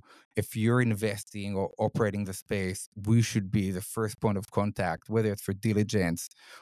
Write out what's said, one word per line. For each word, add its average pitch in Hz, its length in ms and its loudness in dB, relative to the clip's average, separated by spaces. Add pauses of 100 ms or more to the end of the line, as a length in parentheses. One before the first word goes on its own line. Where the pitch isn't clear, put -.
(360)
if - 180 -2
you're 117 260 4
investing 104 760 -2
or 98 220 -2
operating 104 460 0
the 95 100 -6
space, 95 600 -4
we 107 280 4
should 101 280 -2
be 98 220 0
the 90 80 -4
first 107 400 -6
point 104 180 0
of - 140 -8
contact, 101 560 -2
whether 107 240 2
it's 101 100 -8
for 98 120 -2
diligence 98 760 2 (320)